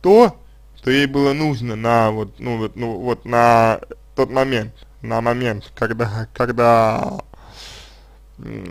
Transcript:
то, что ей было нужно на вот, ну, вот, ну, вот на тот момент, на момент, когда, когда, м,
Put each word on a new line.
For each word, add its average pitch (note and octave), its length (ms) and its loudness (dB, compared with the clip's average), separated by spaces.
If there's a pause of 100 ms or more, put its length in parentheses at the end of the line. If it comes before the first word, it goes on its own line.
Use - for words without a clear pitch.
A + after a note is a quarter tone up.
то, G#3 340 6 (420)
что B2+ 140 -4
ей C#3 160 2
было C#3 260 0
нужно C3 420 -4
на A2+ 360 2
вот, G#2+ 280 -8
ну, A#2+ 180 -6
вот, A2 180 -6
ну, A#2 240 -8
вот A#2+ 260 -6
на A#2 540 4 (360)
тот C3 160 0
момент, B2+ 420 -2 (280)
на A2+ 200 -4
момент, A#2 540 -4
когда, A2+ 580 -4
когда, A#2 840 0 (1200)
м, A2 320 -14